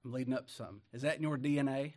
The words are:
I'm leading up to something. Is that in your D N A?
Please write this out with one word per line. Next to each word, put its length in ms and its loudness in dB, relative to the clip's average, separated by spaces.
I'm 80 -6
leading 200 0
up 140 0
to 60 -14
something. 280 -10
Is 80 -6
that 160 2
in 40 -4
your 160 0
D 220 4
N 80 4
A? 300 0